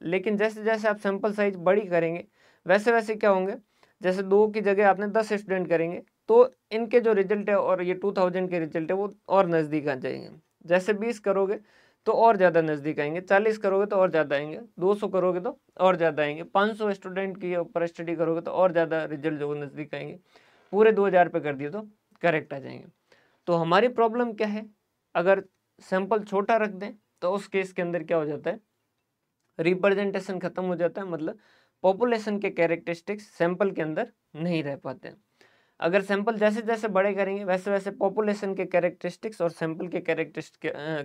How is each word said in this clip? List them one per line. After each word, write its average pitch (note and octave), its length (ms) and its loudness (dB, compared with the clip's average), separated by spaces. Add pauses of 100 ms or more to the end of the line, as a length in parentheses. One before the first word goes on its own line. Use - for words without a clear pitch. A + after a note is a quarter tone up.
लेकिन F#3 320 -2
जैसे G#3+ 280 -2
जैसे A3 240 0
आप G#3 100 0
सैंपल G3+ 340 -2
साइज G3+ 260 0
बड़ी F#3 240 2
करेंगे E3+ 420 -2 (420)
वैसे G#3 260 4
वैसे A3+ 220 0
क्या G#3+ 160 4
होंगे, F#3+ 240 2 (460)
जैसे F#3 220 0
दो G3+ 260 6
की G#3+ 120 -2
जगह G3+ 280 4
आपने F#3+ 200 2
दस G#3+ 240 0
स्टूडेंट F#3 360 -2
करेंगे E3 340 0 (260)
तो A#3 260 8 (180)
इनके A#3 280 2
जो A3+ 120 2
रिजल्ट G3 380 0
है G3+ 60 4
और F3+ 260 2
ये F3+ 120 -2
टू G3 180 -4
थाउजेंड F#3 380 0
के F3+ 80 -2
रिजल्ट D#3+ 320 -4
है F#3+ 60 2
वो G3+ 160 -4 (160)
और F#3+ 200 4
नज़दीक D3+ 400 0
आ C#3 80 -2
जाएंगे। C3 340 -8 (360)
जैसे F#3 280 2
बीस A3 260 -4
करोगे G3 380 0 (480)
तो A3 80 2
और A3+ 220 6
ज़्यादा E3+ 260 6
नज़दीक D3+ 380 -2
आएंगे, D3+ 200 -2
चालीस G#3+ 380 2
करोगे G3 280 2
तो G#3 100 -2
और F#3 140 4
ज़्यादा D3+ 260 2
आएंगे, D3+ 240 -4 (180)
दो F#3 160 2
सौ G#3 140 -4
करोगे F3+ 320 0
तो B3 160 -8 (220)
और F#3 180 4
ज़्यादा D3+ 260 0
आएंगे, D3 220 -4
पाँच G#3 320 0
सौ G#3+ 160 -2
स्टूडेंट F#3+ 440 -6
के F3+ 200 -4
ऊपर E3+ 300 -2
स्टडी E3+ 300 -6
करोगे E3 240 0
तो F3 120 -8
और F3+ 200 2
ज़्यादा D#3+ 340 0
रिजल्ट D3+ 340 -4
जो D3 80 -4
वो D3 80 -4
नज़दीक D3 380 -10
आएंगे, D3 240 -12 (540)
पूरे G#3+ 200 6
दो G3 140 2
हज़ार F3 220 6
पे E3+ 120 -2
कर C#3+ 140 -4
दिए C#3+ 160 -8
तो G#3+ 160 -10 (360)
करेक्ट D#3 320 0
आ C#3 40 -10
जाएंगे। B2+ 280 -14 (640)
तो F3 60 2
हमारी E3+ 360 4
प्रॉब्लम A#3 420 0
क्या G#3+ 160 -4
है, G#3+ 180 -6 (480)
अगर F#3+ 300 2 (380)
सैंपल G3 400 -2
छोटा G#3 340 0
रख G#3+ 160 0
दें G3 180 -12 (320)
तो F3 100 -2
उस G3 160 -6
केस F#3+ 240 -2
के F#3 100 -4
अंदर E3+ 200 -4
क्या E3+ 140 -2
हो D#3 100 0
जाता D3+ 240 -4
है, G#3+ 100 -8 (960)
रिप्रेजेंटेशन F#3+ 800 0
ख़त्म F#3 260 -6
हो F3+ 120 0
जाता E3+ 260 -2
है, G3 60 -10
मतलब D#3+ 300 -6 (460)
पॉपुलेशन G#3+ 540 0
के G3 120 -4
कैरेक्टरिस्टिक्स E3+ 800 -2
सैंपल F3+ 420 0
के D#3+ 120 -6
अंदर D#3+ 280 -4 (260)
नहीं E3 260 -2
रह C#3 140 -6
पाते - 320 -12
हैं। - 80 -18 (640)
अगर F#3 220 2
सैंपल G#3 360 -2
जैसे G#3+ 240 0
जैसे A3 260 -4
बड़े G3+ 260 2
करेंगे G3 300 -4
वैसे F#3 260 -2
वैसे G3 220 -2
पॉपुलेशन G3+ 600 -2
के F#3 120 -4
कैरेक्टरिस्टिक्स F3+ 760 -2
और E3+ 80 0
सैंपल E3 380 -8
के - 120 -6
कैरेक्टरिस्ट-, D#3+ 640 -6
अ, D3+ 380 -6